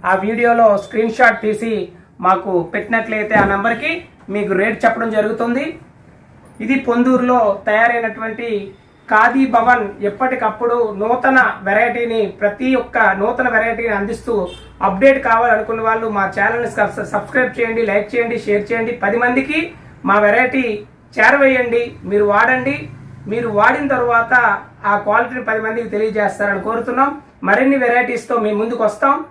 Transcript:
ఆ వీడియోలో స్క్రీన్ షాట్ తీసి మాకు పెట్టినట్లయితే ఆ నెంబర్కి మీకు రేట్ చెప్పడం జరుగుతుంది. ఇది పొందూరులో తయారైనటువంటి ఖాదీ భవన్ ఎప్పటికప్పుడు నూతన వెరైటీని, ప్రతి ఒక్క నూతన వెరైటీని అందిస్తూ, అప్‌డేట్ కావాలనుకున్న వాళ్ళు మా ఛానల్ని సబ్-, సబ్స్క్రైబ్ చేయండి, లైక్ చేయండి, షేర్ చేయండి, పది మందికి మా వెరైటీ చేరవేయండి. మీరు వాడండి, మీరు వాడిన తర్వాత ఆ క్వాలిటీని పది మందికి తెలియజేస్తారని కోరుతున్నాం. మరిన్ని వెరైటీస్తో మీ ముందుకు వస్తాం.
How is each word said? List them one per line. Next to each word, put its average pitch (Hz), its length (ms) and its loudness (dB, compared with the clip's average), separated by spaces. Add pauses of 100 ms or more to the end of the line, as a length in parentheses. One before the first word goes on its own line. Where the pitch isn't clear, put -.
(100)
ఆ - 20 4 (140)
వీడియోలో 233 400 2 (180)
స్క్రీన్ 220 340 -2
షాట్ 233 280 4
తీసి 220 260 -2 (540)
మాకు 185 260 2 (220)
పెట్టినట్లయితే 220 680 -2
ఆ 196 100 4
నెంబర్కి 233 400 -2 (420)
మీకు 196 260 -2
రేట్ 226 240 0
చెప్పడం 226 320 2
జరుగుతుంది. 233 480 0 (1000)
ఇది 262 120 0 (140)
పొందూరులో 247 500 2 (280)
తయారైనటువంటి 226 800 -2 (640)
ఖాదీ 240 320 4 (100)
భవన్ 233 300 4 (240)
ఎప్పటికప్పుడు 233 680 -2 (240)
నూతన 254 380 2 (280)
వెరైటీని, 233 540 0 (200)
ప్రతి 208 280 -2 (120)
ఒక్క - 180 -6 (220)
నూతన 240 340 0
వెరైటీని 226 420 0
అందిస్తూ, 226 380 -4 (520)
అప్‌డేట్ 269 320 4 (100)
కావాలనుకున్న 226 600 2
వాళ్ళు 226 200 -2 (100)
మా 196 60 0 (120)
ఛానల్ని 220 400 -2
సబ్-, 208 380 -2
సబ్స్క్రైబ్ 254 420 -2
చేయండి, 226 340 0
లైక్ 202 220 0
చేయండి, 233 320 -2
షేర్ 208 240 0
చేయండి, 233 240 -2 (120)
పది 220 200 0
మందికి 269 340 0 (500)
మా 202 80 4 (100)
వెరైటీ 254 380 2 (520)
చేరవేయండి. 247 680 4 (280)
మీరు 208 240 2
వాడండి, 254 420 2 (560)
మీరు 233 160 -2 (100)
వాడిన 262 280 2 (100)
తర్వాత 240 380 2 (560)
ఆ 208 40 2 (120)
క్వాలిటీని 254 440 -2
పది 220 160 0
మందికి 220 280 -4
తెలియజేస్తారని 208 720 -2
కోరుతున్నాం. 240 420 -2 (380)
మరిన్ని 262 380 4
వెరైటీస్తో 240 500 0 (100)
మీ 214 140 0
ముందుకు 233 280 -2
వస్తాం. 277 280 2 (140)